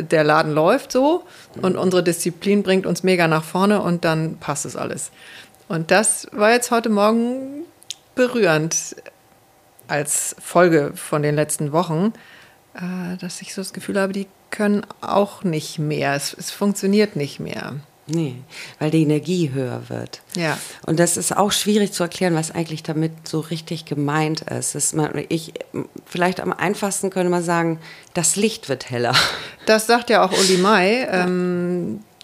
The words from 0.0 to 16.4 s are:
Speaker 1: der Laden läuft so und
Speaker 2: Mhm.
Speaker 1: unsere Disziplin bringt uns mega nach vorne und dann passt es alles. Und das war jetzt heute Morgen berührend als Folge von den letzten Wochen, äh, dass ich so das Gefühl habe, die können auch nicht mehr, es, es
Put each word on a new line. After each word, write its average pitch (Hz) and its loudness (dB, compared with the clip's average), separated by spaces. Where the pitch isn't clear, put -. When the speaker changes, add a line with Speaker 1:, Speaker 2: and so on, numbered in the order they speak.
Speaker 1:
der 156 2
Laden 151 4
läuft 170 2
so 302 2
und 185 2
Speaker 2:
Mhm. - -2
Speaker 1:
unsere 180 2
Disziplin 180 0
bringt 190 2
uns 175 -2
mega 180 4
nach 156 2
vorne 196 2
und 175 0
dann 160 0
passt - -6
es 127 -10
alles. - -8
Und 160 -4
das 208 2
war 208 4
jetzt 240 0
heute 233 0
Morgen 240 0
berührend 185 2
als - -2
Folge 165 4
von 156 -4
den 147 2
letzten 151 -2
Wochen, 170 0
äh, 180 -8
dass - -12
ich - -14
so 190 -8
das 190 -12
Gefühl 196 -4
habe, 196 0
die 196 -6
können 208 0
auch 202 0
nicht 156 -4
mehr, 147 0
es, 143 -6
es - -10